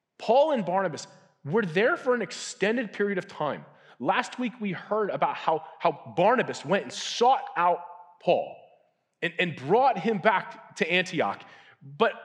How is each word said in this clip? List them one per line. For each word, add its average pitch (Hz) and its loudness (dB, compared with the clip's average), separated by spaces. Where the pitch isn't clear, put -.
Paul 285 4
and 233 0
Barnabas, 175 -2
were 196 0
there 208 2
for 247 0
an 240 -4
extended 214 -4
period 202 -2
of 170 -6
time. 123 -6
Last 190 -2
week, 247 -4
we 202 -2
heard 196 -2
about 143 -2
how, 160 -2
how 143 -2
Barnabas 180 2
went 160 0
and - -12
sought - 2
out 175 4
Paul 131 2
and, 165 -4
and 175 0
brought 214 2
him 202 -2
back - 0
to 170 0
Antioch. 165 0
But 214 2